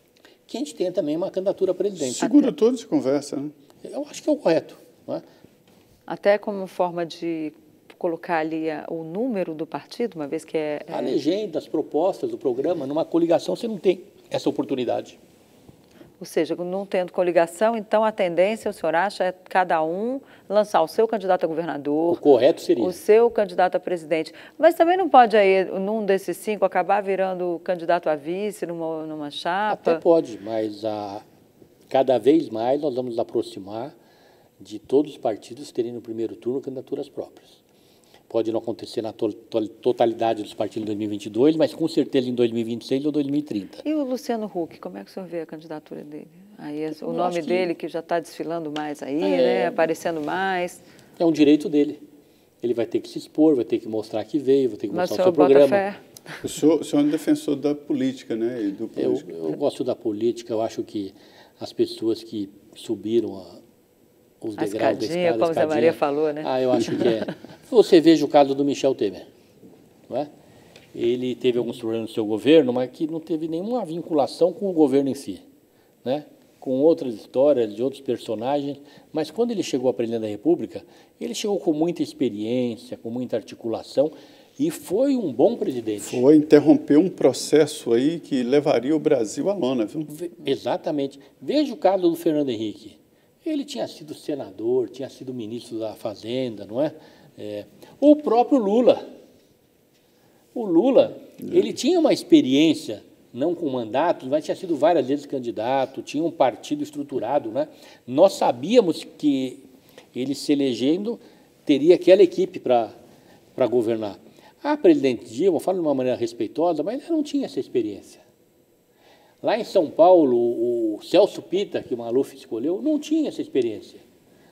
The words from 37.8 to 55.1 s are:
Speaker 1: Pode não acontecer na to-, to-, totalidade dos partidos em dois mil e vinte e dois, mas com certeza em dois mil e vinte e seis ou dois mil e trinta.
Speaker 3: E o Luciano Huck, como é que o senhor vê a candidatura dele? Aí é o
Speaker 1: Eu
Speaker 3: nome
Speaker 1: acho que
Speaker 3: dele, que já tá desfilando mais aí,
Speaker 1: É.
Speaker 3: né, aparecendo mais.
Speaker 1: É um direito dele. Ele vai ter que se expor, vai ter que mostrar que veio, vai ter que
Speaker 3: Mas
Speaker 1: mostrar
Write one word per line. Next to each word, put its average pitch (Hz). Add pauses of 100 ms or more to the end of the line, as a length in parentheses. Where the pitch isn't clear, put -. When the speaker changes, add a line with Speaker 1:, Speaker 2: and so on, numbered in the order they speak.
Speaker 1:
Pode 113
não 113
acontecer -
na 107
to-, 107
to-, 110
totalidade 117
dos 101
partidos 110
em 104
dois 104
mil 107
e 104
vinte 104
e 110
dois, 139
mas 156
com 160
certeza 135
em 123
dois 120
mil 117
e 113
vinte 117
e -
seis 135
ou 151
dois 143
mil 139
e 147
trinta. 104
Speaker 3:
E 302
o 294
Luciano 240 (100)
Huck, 165
como 190
é 196
que -
o -
senhor 190
vê 165
a 156
candidatura 160
dele? 151 (300)
Aí 151
é 156
o 151
Speaker 1:
Eu 170
Speaker 3:
nome 175
Speaker 1:
acho -
que 151
Speaker 3:
dele, 175
que 170
já 165
tá 170
desfilando 160
mais 147
aí, 139
Speaker 1:
É. 196
Speaker 3:
né, 247
aparecendo 165
mais. 180 (360)
Speaker 1:
É 180
um 165
direito 147
dele. 147 (600)
Ele 120
vai 113
ter 110
que -
se -
expor, 156
vai 117
ter 117
que 107
mostrar 110
que -
veio, 131
vai 104
ter -
que 151
Speaker 3:
Mas 180
Speaker 1:
mostrar 185